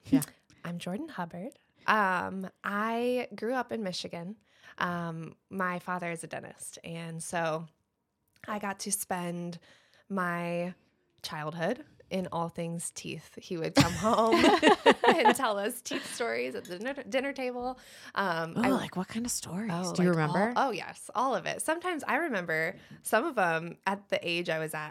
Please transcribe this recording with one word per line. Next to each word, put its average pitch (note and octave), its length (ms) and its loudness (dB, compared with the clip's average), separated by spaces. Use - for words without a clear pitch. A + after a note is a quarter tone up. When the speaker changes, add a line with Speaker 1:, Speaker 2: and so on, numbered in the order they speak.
Speaker 1:
Life. - 60 -2
Yeah. C4 100 6
Speaker 2:
I'm F3 140 -6
Jordan G#3+ 300 -6
Hubbard. F3 440 -8
Um, F#3+ 600 2
I A#3 720 -2
grew A3+ 180 -4
up B3 160 -4
in A3+ 140 -4
Michigan. F3+ 500 -8
Um, E3+ 580 -4
my F3+ 280 -2
father F3+ 320 -4
is E3 140 -8
a - 20 -12
dentist, - 560 -12
and E3 400 -10
so E3 440 -2
I G#3+ 100 -4
got G3 220 -6
to G#3 120 -6
spend F3 640 -4
my F3 680 -2
childhood E3+ 640 -4
in F#3+ 220 -2
all E3+ 160 -2
things E3+ 480 -6
teeth. - 440 -12
He - 160 -8
would D#3+ 200 -4
come F3 160 8
home A3 420 4
<laughs> - 640 8
and F4 300 8
tell A3+ 200 2
us G3+ 240 -2
teeth - 320 -6
stories A#3+ 440 -2
at F#3+ 80 -8
the F3 140 -10
dinner, B3+ 160 -4
dinner C4+ 240 0
table. B3 460 -4
Um, E3 400 0
Speaker 1:
Oh, A3 80 2
Speaker 2:
I B3+ 60 4
Speaker 1:
like, A3+ 260 0
what F3+ 100 -2
kind A3+ 180 -6
of A#3+ 60 -4
stories? G3+ 420 -4
Speaker 2:
Oh, F3 220 -2
Speaker 1:
Do F#3 80 4
you F3+ 80 8
Speaker 2:
like, E3+ 80 4
all, D3+ 60 0
Speaker 1:
remember? G#3+ 220 2
Speaker 2:
oh, B3 160 2
yes, - 420 -10
all B3 220 2
of D#3+ 100 -4
it. - 160 -2
Sometimes E4+ 460 -2
I A3+ 80 2
remember F3+ 580 0
some A#3 220 4
of C#4+ 140 -2
'em E3 380 2
at G3+ 220 -2
the F#3+ 100 0
age F3 220 0
I D#3+ 80 -2
was D#3 160 -4
at. D3+ 160 -8